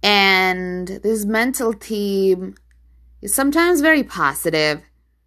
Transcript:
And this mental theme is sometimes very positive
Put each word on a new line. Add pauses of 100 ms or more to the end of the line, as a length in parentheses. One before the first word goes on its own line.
And
this
mental
theme (640)
is
sometimes
very
positive (460)